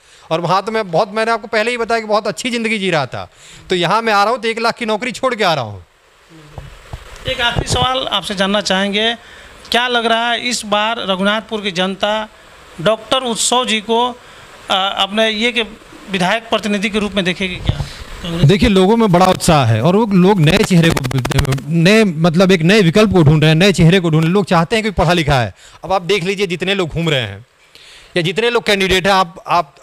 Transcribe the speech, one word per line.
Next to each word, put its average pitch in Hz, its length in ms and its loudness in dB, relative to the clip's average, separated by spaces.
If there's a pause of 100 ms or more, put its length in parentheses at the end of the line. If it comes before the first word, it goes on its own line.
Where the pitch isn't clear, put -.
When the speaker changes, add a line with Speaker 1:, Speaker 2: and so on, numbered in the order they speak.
(320)
Speaker 1:
और 165 100 0
वहाँ 185 220 0
तो 220 80 -6
मैं 220 200 -4
बहुत, 185 220 0
मैंने 220 180 -2
आपको 226 160 -4
पहले 247 240 -2
ही 240 60 -4
बताया 226 240 -2
कि 214 60 -10
बहुत 214 200 0
अच्छी 247 220 -6
ज़िंदगी 226 280 -2
जी 190 140 -2
रहा 147 140 0
था, 98 240 -12 (400)
तो 185 60 0
यहाँ 180 260 0
मैं 226 120 0
आ 202 100 2
रहा 220 100 0
हूँ, 240 80 -6
तो 226 60 -6
एक 226 120 -4
लाख 226 180 -2
की 240 80 -8
नौकरी 220 260 -4
छोड़ 247 240 -4
के 214 80 -4
आ 170 100 2
रहा 139 100 -2
हूँ। 101 220 -14 (1400)
Speaker 2:
एक 254 140 -6
आखिरी 240 260 -2
सवाल 254 440 -2
आपसे 196 240 -4
जानना 196 260 0
चाहेंगे, 202 540 -2 (560)
क्या 240 160 0
लग 240 180 -2
रहा 233 260 0
है, 233 180 -4
इस 226 160 -6
बार 214 440 -2
रघुनाथपुर 202 520 -2
की 202 100 -6
जनता 202 580 -4 (520)
डॉक्टर 220 360 0
उत्सव 247 480 -2
जी 214 160 -4
को, 233 360 -2 (520)
अ, 196 280 -2
अपने 214 320 -2
ये 220 220 -2
के 233 100 -4 (500)
विधायक 190 320 -2
प्रतिनिधि 208 460 -4
के 208 100 -4
रूप 202 140 -4
में 196 120 -2
देखेगी 180 300 -4
क्या 147 240 -4 (440)
कांग्रेस? 170 220 0
Speaker 1:
देखिए, 190 240 4
लोगों 190 280 4
में 226 140 2
बड़ा 175 140 4
उत्साह 160 400 2
है 110 160 2
और 175 140 2
वो 226 100 2
लोग 196 340 4
नए 160 180 4
चेहरे 170 320 4
को, 131 300 -2 (480)
नए, 170 360 4
मतलब, 175 480 2
एक 180 100 2
नए 202 200 4
विकल्प 196 300 4
को 180 120 4
ढूंढ 151 180 6
रहे 156 80 4
हैं, 160 60 4
नए 185 180 4
चेहरे 175 260 4
को 170 100 0
ढूंढ 160 140 2
रहे 160 40 2
हैं। 175 60 2
लोग 202 120 2
चाहते 170 300 0
हैं 220 100 0
कि 214 60 -2
पढ़ा 175 220 0
लिखा 147 280 0
है। 101 140 -6 (280)
अब 165 100 -4
आप 196 80 0
देख 180 220 -2
लीजिए, 196 240 -2
जितने 185 280 -4
लोग 180 140 -2
घूम 165 200 -4
रहे 135 120 0
हैं 101 240 -10 (720)
या 175 60 0
जितने 190 260 -2
लोग 233 160 0
कैंडिडेट 190 420 2
हैं, 202 60 4
आप, 185 340 0
आप, 160 360 -2